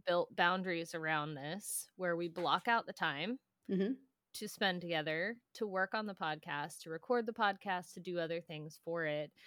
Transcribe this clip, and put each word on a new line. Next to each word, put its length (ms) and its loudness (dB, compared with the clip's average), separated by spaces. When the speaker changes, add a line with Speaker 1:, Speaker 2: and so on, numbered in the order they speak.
Speaker 1:
built 300 2
boundaries 580 2
around 420 0
this 600 -6
where 220 0
we 100 -2
block 400 2
out 180 4
the 80 -6
time 460 0
Speaker 2:
Mm-hmm. 220 2
Speaker 1:
to 160 -8
spend 320 0
together, 560 0
to 120 -2
work 280 0
on 140 -2
the 60 -6
podcast, 680 -4
to 80 -14
record 360 0
the 60 -2
podcast, 600 0
to 80 -12
do 180 -2
other 220 -2
things 420 -10
for 220 -2
it, 260 -2